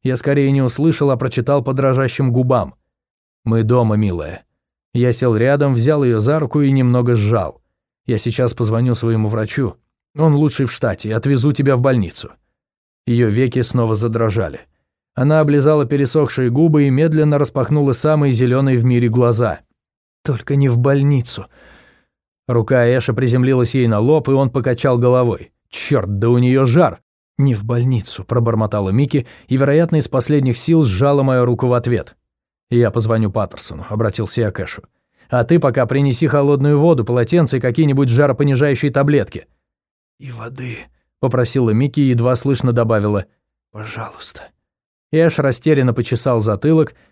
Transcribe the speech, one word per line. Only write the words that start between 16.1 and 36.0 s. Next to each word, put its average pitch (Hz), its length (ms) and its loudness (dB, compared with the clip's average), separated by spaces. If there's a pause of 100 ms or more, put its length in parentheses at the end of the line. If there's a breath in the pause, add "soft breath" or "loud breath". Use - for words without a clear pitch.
губы 151 340 2
и 139 60 2
медленно 151 500 2
распахнула 139 540 0
самые 147 400 0
зелёные 127 440 2
в 117 80 2
мире 123 220 2
глаза. 117 540 0 (640)
«Только 139 320 -4
не 139 140 2
в 120 80 2
больницу». 139 680 0 (1000 soft breath)
Рука 120 380 2
Эша 123 280 0
приземлилась 123 600 0
ей 127 140 2
на 107 120 0
лоб, 147 280 2
и 135 40 0
он 135 180 2
покачал 127 480 -2
головой. 123 560 0 (160)
«Чёрт, 101 500 -4
да 113 100 0
у 123 80 4
неё 127 280 2
жар!» 123 360 2 (380)
«Не 135 160 2
в 104 80 -8
больницу», 120 600 -2
пробормотала 110 680 -2
Микки 131 340 0 (220 loud breath)
и, 131 100 -2
вероятно, 151 380 2
из 151 120 0
последних 131 500 0
сил 160 260 2
сжала 135 400 2
мою 127 220 2
руку 123 220 0
в 123 60 2
ответ. 120 420 -2 (540)
«Я 120 220 2
позвоню 110 400 0
Паттерсону», 90 580 -8
обратился 107 520 -4
я 104 100 -2
к - 80 -12
Эшу. - 240 -12 (460)
«А 123 140 0
ты 156 160 2
пока 131 260 0
принеси 139 420 0